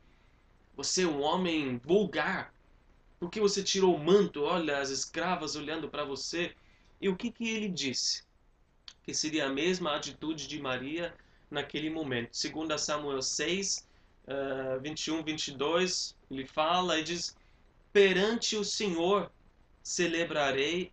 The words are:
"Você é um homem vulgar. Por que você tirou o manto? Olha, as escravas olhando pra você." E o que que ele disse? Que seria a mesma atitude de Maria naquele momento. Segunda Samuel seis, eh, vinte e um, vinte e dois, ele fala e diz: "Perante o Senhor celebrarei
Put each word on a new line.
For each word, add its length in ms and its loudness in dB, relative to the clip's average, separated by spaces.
"Você 280 0
é 20 4
um 160 2
homem 560 2
vulgar. 760 2
Por 100 -4
que 100 -4
você 220 4
tirou 320 4
o 100 -2
manto? 380 6
Olha, 360 2
as 120 -2
escravas 640 -2
olhando 340 -6
pra 160 -4
você." 500 -4
E 80 2
o 60 2
que 160 -4
que 180 -6
ele 200 -2
disse? 560 -2
Que 100 -10
seria 320 0
a 20 0
mesma 460 0
atitude 540 -6
de 120 -8
Maria 540 -4
naquele 400 -4
momento. 480 -4
Segunda 400 -4
Samuel 460 -2
seis, 640 -2
eh, 560 -4
vinte 240 -6
e 60 -2
um, 100 -2
vinte 260 -4
e 40 -10
dois, 640 0
ele 180 -8
fala 520 2
e 60 -2
diz: 320 -6
"Perante 640 4
o 80 -2
Senhor 640 0
celebrarei 1080 0